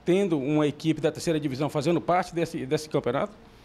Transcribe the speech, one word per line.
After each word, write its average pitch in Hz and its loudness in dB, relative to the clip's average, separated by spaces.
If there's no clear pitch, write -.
tendo 180 2
uma 151 2
equipe 151 0
da 156 2
terceira 156 -2
divisão 139 -2
fazendo 151 0
parte 175 0
desse, 160 -4
desse 147 -2
campeonato? 139 -2